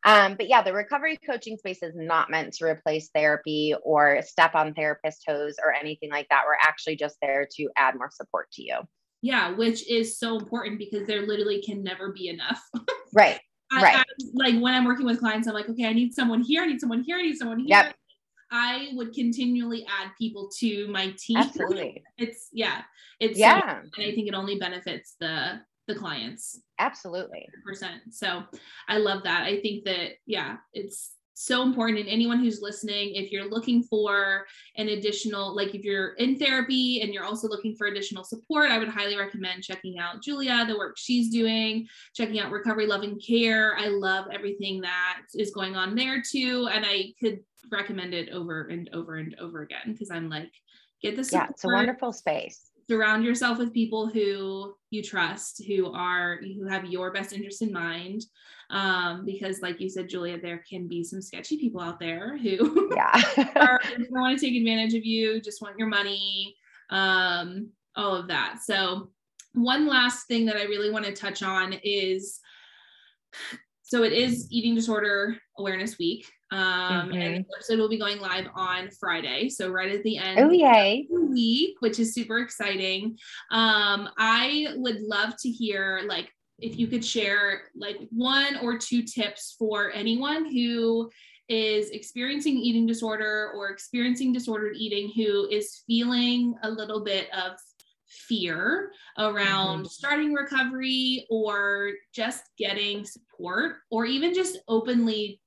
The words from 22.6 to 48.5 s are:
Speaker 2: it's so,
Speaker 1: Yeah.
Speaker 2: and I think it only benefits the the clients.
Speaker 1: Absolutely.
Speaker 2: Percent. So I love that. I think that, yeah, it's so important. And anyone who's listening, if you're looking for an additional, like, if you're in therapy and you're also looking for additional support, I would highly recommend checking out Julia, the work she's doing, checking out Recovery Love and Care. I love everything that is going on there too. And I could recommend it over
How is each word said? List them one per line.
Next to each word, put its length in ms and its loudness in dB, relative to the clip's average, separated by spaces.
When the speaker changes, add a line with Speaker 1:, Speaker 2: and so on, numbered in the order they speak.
Speaker 2:
it's 180 0
so, 40 6
Speaker 1:
Yeah. 400 8
Speaker 2:
and 260 -8
I 80 -4
think 140 -2
it 40 -4
only 240 -4
benefits 600 -8
the 400 -4
the 60 -6
clients. 640 -10
Speaker 1:
Absolutely. 680 -4
Speaker 2:
Percent. 360 -12
So 320 -6
I 100 0
love 260 2
that. 200 0
I 180 0
think 240 -4
that, 280 -2
yeah, 320 -6
it's 400 -12
so 300 0
important. 360 2
And 100 -6
anyone 300 2
who's 220 0
listening, 540 -6
if 160 -6
you're 180 -6
looking 340 2
for 600 0
an 140 -4
additional, 680 -2
like, 180 -2
if 100 -10
you're 300 -2
in 240 0
therapy 640 2
and 120 -4
you're 100 -6
also 240 -4
looking 280 -4
for 120 -2
additional 360 -6
support, 460 0
I 80 4
would 120 -2
highly 280 -4
recommend 460 -6
checking 360 -10
out 220 -8
Julia, 460 0
the 100 -2
work 200 -6
she's 340 0
doing, 560 0
checking 260 -4
out 120 -4
Recovery 360 0
Love 160 0
and 220 -6
Care. 520 4
I 100 -2
love 440 0
everything 500 -6
that 400 -2
is 160 -2
going 240 -6
on 200 -2
there 260 0
too. 500 0
And 140 0
I 340 -2
could 200 0
recommend 420 -4
it 160 -6
over 380 -6